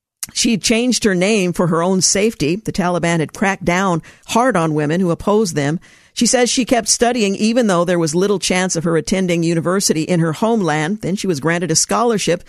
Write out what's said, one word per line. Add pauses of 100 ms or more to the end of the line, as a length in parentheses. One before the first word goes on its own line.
(340)
she
changed
her
name
for
her
own
safety.
The
Taliban
had
cracked
down (240)
hard
on
women
who
opposed
them. (340)
She
says
she
kept
studying
even
though
there
was
little
chance
of
her
attending
university
in
her
homeland.
Then
she
was
granted
a
scholarship